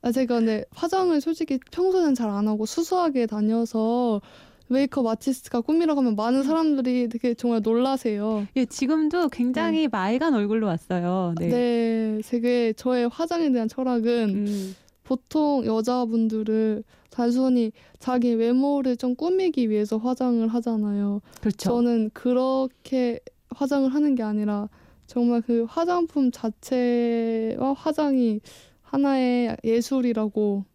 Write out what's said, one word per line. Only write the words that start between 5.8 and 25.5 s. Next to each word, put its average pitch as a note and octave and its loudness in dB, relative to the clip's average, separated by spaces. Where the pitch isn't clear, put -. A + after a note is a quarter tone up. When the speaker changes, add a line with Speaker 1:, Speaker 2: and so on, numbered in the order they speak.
Speaker 1:
하면 A#3+ 2
많은 A#3 0
Speaker 2:
음. - 0
Speaker 1:
사람들이 C4+ 2
되게 A#3 -2
정말 A#3 0
놀라세요. A3 0
Speaker 2:
예, C4 2
지금도 D#4 0
굉장히 D#4 0
Speaker 1:
네. D4+ 2
Speaker 2:
맑은 A#3 0
얼굴로 G#3+ 0
왔어요. F3 -2
네. E3+ -2
Speaker 1:
네, A3+ 0
되게 A#3+ 0
저의 B3 0
화장에 E4 -2
대한 A#3+ 2
철학은, A#3+ 0
Speaker 2:
음. G3 -4
Speaker 1:
보통 C#4+ 0
여자분들은 A3 0
단순히 A#3+ 0
자기 B3 0
외모를 B3+ 2
좀 B3+ -2
꾸미기 E4 0
위해서 G#3+ 0
화장을 B3 0
하잖아요. G#3 -2
Speaker 2:
그렇죠. G#3+ -2
Speaker 1:
저는 A#3+ 2
그렇게 B3+ -2
화장을 C4+ 0
하는 D4 2
게 A#3+ -2
아니라, G#3 -2
정말 A#3+ 2
그 A#3 0